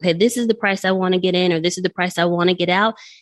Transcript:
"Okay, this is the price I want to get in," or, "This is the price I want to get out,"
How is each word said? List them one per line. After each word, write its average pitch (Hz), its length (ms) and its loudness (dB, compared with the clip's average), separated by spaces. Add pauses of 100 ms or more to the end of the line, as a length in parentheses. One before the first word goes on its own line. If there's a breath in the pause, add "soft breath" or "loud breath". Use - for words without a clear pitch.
"Okay, 175 100 0
this 208 240 2
is 240 120 -2
the 220 80 2
price 196 280 -4
I 190 80 2
want 185 220 0
to 185 60 2
get 180 160 0
in," 180 180 2
or, 160 80 -2
"This 175 160 -2
is 185 60 -8
the 180 60 0
price 180 280 -6
I 170 80 2
want 175 240 2
to 185 60 2
get 175 140 -2
out," 202 260 0 (260 loud breath)